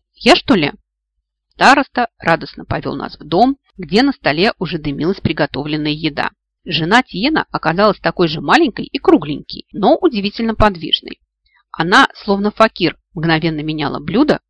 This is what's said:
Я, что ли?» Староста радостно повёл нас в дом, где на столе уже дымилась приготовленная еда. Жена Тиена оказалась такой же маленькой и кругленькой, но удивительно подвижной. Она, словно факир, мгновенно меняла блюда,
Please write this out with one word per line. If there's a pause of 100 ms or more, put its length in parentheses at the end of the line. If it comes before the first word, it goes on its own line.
(140)
Я,
что
ли?» (840)
Староста (100)
радостно
повёл
нас
в
дом, (200)
где
на
столе
уже
дымилась
приготовленная
еда. (340)
Жена
Тиена
оказалась
такой
же
маленькой
и
кругленькой,
но
удивительно
подвижной. (540)
Она,
словно
факир, (180)
мгновенно
меняла
блюда,